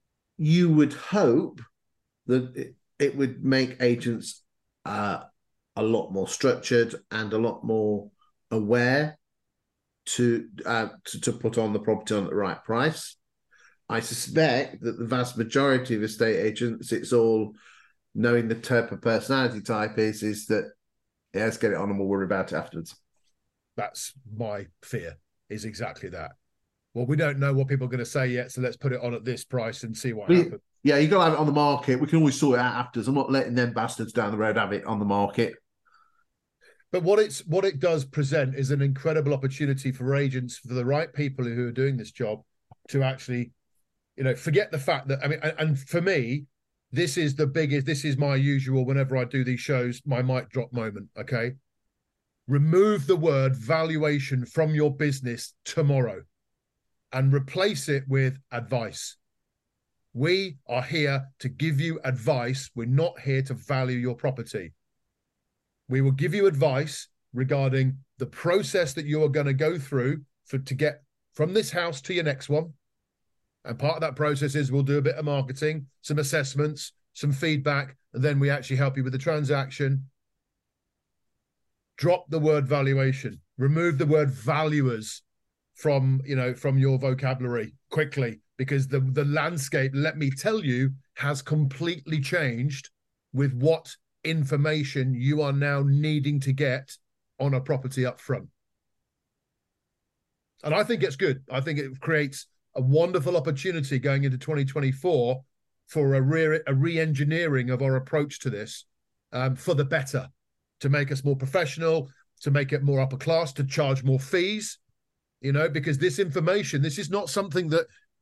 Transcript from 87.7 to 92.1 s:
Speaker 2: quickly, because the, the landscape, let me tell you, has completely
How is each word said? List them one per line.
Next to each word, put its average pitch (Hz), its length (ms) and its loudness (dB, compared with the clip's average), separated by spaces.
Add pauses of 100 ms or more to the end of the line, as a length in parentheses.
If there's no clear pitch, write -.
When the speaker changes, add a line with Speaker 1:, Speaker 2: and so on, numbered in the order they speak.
Speaker 2:
quickly, 139 500 -2 (160)
because 135 320 0
the, 135 140 0
the 135 240 2
landscape, 143 680 0
let 143 240 0
me 143 120 0
tell 202 340 -2
you, 131 280 2 (240)
has 139 260 -4
completely 156 800 -2